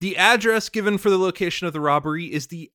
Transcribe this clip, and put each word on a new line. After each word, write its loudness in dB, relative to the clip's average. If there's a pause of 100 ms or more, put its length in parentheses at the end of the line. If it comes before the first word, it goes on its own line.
The -4
address 2
given 0
for 0
the 4
location -2
of -4
the -6
robbery 0
is -4
the -14